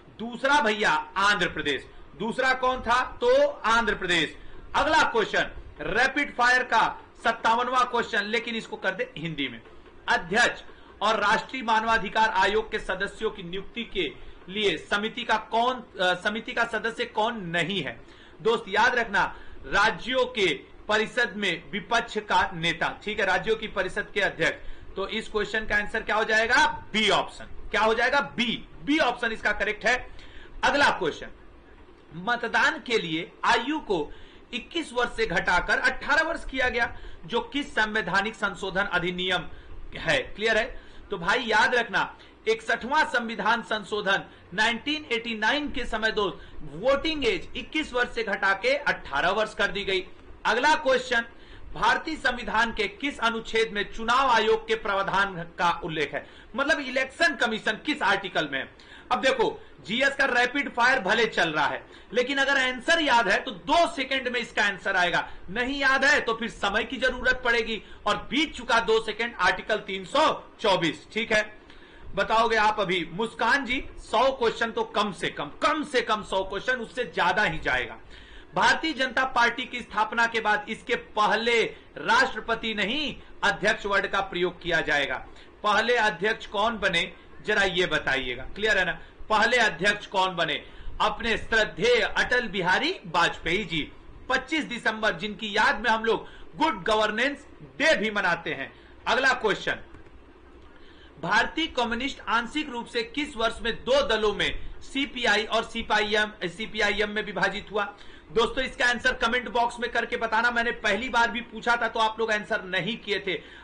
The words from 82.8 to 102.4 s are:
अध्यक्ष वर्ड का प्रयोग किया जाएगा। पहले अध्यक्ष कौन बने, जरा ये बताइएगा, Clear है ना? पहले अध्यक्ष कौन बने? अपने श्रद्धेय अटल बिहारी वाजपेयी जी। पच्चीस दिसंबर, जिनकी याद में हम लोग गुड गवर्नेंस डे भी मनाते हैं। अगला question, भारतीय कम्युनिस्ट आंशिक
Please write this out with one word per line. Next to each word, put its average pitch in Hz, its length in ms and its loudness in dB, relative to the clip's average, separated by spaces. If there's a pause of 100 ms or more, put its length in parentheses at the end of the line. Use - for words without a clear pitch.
अध्यक्ष 202 440 2
वर्ड 196 200 2
का 196 140 -2
प्रयोग 175 420 -2
किया 165 180 0
जाएगा। 139 460 0 (360)
पहले 220 340 2
अध्यक्ष 214 500 0
कौन 214 320 0
बने, 180 340 0 (340)
जरा 208 160 2
ये 180 240 2
बताइएगा, 135 560 -2
Clear 202 360 0
है 185 60 2
ना? 214 80 0 (380)
पहले 220 260 4
अध्यक्ष 208 500 0
कौन 185 300 0
बने? 170 280 -2 (360)
अपने 214 360 0
श्रद्धेय 214 680 2
अटल 214 460 0
बिहारी 196 580 0
वाजपेयी 170 580 0
जी। 160 280 -4 (360)
पच्चीस 262 360 0
दिसंबर, 220 480 -2
जिनकी 202 440 -6
याद 220 240 4
में 233 100 2
हम 220 140 2
लोग 220 220 2 (300)
गुड 233 280 0
गवर्नेंस 220 640 2 (160)
डे 302 340 2
भी 214 140 0
मनाते 175 440 0
हैं। 131 180 -8 (340)
अगला 254 260 4
question, 180 440 0 (1500)
भारतीय 233 440 0
कम्युनिस्ट 240 640 -4
आंशिक 240 420 -2